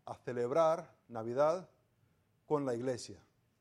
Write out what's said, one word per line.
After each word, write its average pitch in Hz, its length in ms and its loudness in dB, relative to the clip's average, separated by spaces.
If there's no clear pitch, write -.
a, 120 80 -10
a - 40 -12
celebrar 151 800 0
Navidad 135 600 0
con 143 220 0
la 123 80 -2
iglesia"? 120 420 -4